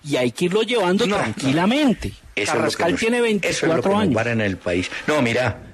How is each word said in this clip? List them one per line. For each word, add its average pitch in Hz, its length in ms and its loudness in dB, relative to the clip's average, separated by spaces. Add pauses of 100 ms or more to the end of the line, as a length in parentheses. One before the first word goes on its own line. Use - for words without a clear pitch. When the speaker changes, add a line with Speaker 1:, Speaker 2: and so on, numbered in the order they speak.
Speaker 1:
y 143 120 -2
hay 127 160 0
que 175 140 -2
irlo 208 180 2
llevando 202 420 0
Speaker 2:
No, 202 100 0
no. 135 60 0
Speaker 1:
tranquilamente. 165 840 0
Speaker 2:
Eso - 60 -12
es - 120 -20
lo - 180 -6
que - 140 0
Speaker 1:
Carrascal 170 320 0
Speaker 2:
nos, - 100 -2
Speaker 1:
tiene 226 180 2
Speaker 2:
eso 240 40 2
es 233 60 2
lo 202 120 2
que - 80 -2
Speaker 1:
veinticuatro - 440 0
Speaker 2:
nos 208 100 2
Speaker 1:
años. 170 140 2
Speaker 2:
para 117 160 0
en 113 80 0
el 98 160 0
país. 90 340 -2 (160)
No, 147 160 2
mira, 117 360 0 (160)